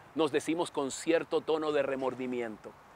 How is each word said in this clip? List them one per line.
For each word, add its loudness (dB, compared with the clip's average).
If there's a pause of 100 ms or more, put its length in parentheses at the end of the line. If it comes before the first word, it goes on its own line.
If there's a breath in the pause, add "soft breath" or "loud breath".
(140)
nos 2
decimos 0
con -2
cierto 2
tono 0
de 4
remordimiento. -4 (240)